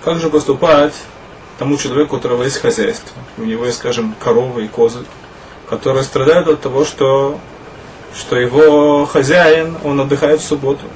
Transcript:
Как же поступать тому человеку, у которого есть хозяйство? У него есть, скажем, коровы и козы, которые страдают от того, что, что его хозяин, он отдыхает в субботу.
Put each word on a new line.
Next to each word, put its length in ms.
Как 140
же 120
поступать 640
тому 180
человеку, 400
у 20
которого 240
есть 160
хозяйство? 580
У 40
него 220
есть, 140
скажем, 440
коровы 420
и 40
козы, 360
которые 360
страдают 440
от 120
того, 240
что, 540
что 220
его 680
хозяин, 800
он 160
отдыхает 400
в 40
субботу. 400